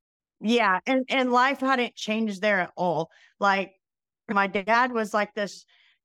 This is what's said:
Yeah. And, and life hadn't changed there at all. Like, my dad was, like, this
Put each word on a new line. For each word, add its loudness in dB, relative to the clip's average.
Yeah. 2
And, 0
and 0
life 2
hadn't -2
changed -4
there 2
at -4
all. -2
Like, 0
my 2
dad 0
was, -4
like, -2
this -8